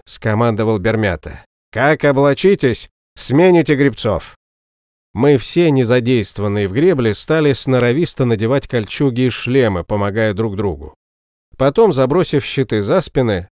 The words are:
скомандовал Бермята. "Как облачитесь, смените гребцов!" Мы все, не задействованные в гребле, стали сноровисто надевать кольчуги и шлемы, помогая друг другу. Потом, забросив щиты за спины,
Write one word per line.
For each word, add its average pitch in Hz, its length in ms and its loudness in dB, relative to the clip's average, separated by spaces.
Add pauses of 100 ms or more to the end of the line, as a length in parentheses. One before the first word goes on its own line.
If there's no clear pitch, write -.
скомандовал 110 720 -2
Бермята. 98 680 -4 (260)
"Как 143 340 0
облачитесь, 143 880 2 (240)
смените 160 640 4
гребцов!" 120 600 -2 (760)
Мы 135 240 4
все, 170 320 0
не 131 140 2
задействованные 107 840 0
в 92 40 -6
гребле, 131 420 2
стали 156 380 0
сноровисто 127 720 0
надевать 117 440 -2
кольчуги 123 540 -2
и 127 80 2
шлемы, 113 540 0
помогая 104 500 -2
друг 104 220 -4
другу. 78 380 -6 (600)
Потом, 156 360 2
забросив 135 520 0
щиты 117 380 -4
за 151 180 0
спины, 110 560 -2